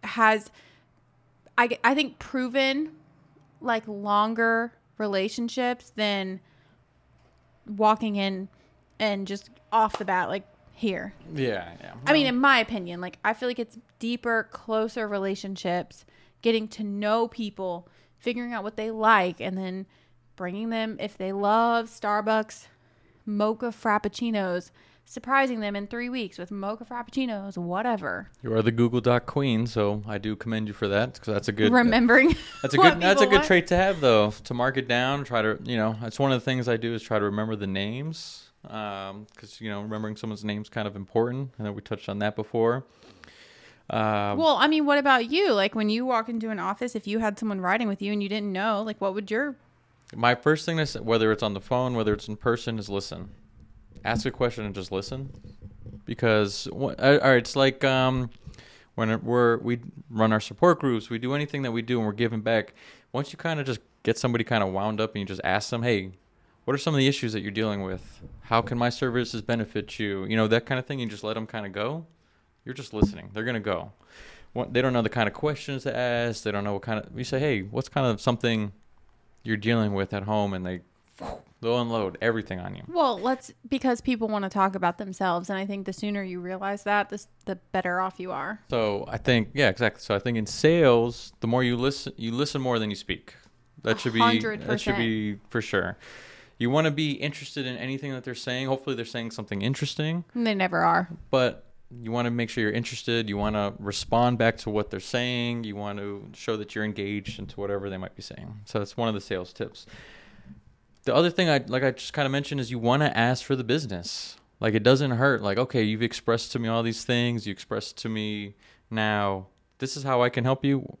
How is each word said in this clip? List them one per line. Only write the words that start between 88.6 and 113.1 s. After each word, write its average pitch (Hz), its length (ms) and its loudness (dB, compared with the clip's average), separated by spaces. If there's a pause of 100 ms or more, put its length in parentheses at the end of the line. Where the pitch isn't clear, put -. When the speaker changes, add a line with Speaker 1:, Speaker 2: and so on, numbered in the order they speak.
Speaker 2:
So 107 380 2
I 113 80 -6
think, 113 380 2
yeah, 131 140 4
exactly. 104 340 0
So 110 120 0
I 101 40 2
think 117 200 -2
in 107 80 -2
sales, 127 920 4
the 117 60 -4
more 127 180 4
you 123 120 2
listen, 131 400 -2
you 113 160 -6
listen 139 280 -2
more 127 180 0
than 107 120 -2
you 98 60 -6
speak. - 380 -8 (480)
That 110 180 2
should 120 120 -2
be, 113 80 2
Speaker 1:
A 233 40 6
hundred 113 380 2
Speaker 2:
that 107 180 -2
should 101 140 0
Speaker 1:
percent. - 40 -2
Speaker 2:
be 110 380 -2 (120)
for 117 140 -2
sure. 92 340 -2 (600)
You 117 120 2
wanna 156 200 4
be 151 220 -2
interested 143 540 -8
in 127 100 -8
anything 135 360 -6
that 127 120 -10
they're 127 100 -8
saying. 127 320 -6
Hopefully 135 300 -2
they're 117 80 -6
saying 117 260 -8
something 104 320 -6
interesting. 151 640 -2 (100)
Speaker 1:
And 240 120 0
they 214 80 2
never 185 300 0
are. 170 240 2 (220)
Speaker 2:
But 127 340 2 (380)
you 113 100 -6
wanna 120 180 0
make 117 200 -2
sure 117 120 -2
you're 104 100 2
interested. 117 560 -2
You 101 100 -2
wanna 104 420 0
respond 117 580 2
back 113 200 4
to - 120 -6
what 104 200 0
they're 95 100 -6
saying. 120 640 -2
You 104 100 -8
want 104 240 -8
to 101 360 -10
show 113 240 -4
that 104 160 -10
you're 107 100 -2
engaged 104 540 -6
into 98 220 -12
whatever 101 280 -4
they 95 80 -6
might 92 180 -10
be - 80 -18
saying. - 440 -14
So - 120 -4
that's 101 180 -4
one 117 120 0
of 110 60 0
the 101 80 -4
sales 90 320 -6
tips. - 320 -10 (1200)
The 127 100 0
other 170 160 6
thing 175 180 2
I, 147 180 4
like 127 160 -2
I 131 100 2
just - 200 -10
kinda 143 160 0
mentioned, 139 320 -2
is 117 100 -4
you 123 80 -6
wanna 127 360 4